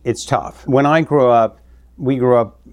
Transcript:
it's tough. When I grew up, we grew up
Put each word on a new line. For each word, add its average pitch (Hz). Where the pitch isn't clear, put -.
it's -
tough. -
When 139
I 156
grew 143
up, 117
we 131
grew 123
up -